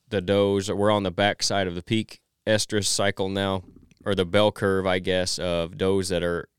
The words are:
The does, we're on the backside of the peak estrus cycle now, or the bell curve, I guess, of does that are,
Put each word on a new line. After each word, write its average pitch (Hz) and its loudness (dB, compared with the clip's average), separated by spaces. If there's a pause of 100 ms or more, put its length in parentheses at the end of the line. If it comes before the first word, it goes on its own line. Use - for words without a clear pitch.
The 104 -2
does, 98 2
we're 101 2
on 104 2
the 92 -2
backside 101 0
of 87 -6
the 87 -8
peak - -4 (260)
estrus 107 0
cycle 98 -2
now, 98 -2 (400)
or 104 -2
the 92 2
bell 101 2
curve, 95 0
I 92 2
guess, 92 -2
of 87 -4
does 95 0
that 85 0
are, 87 -4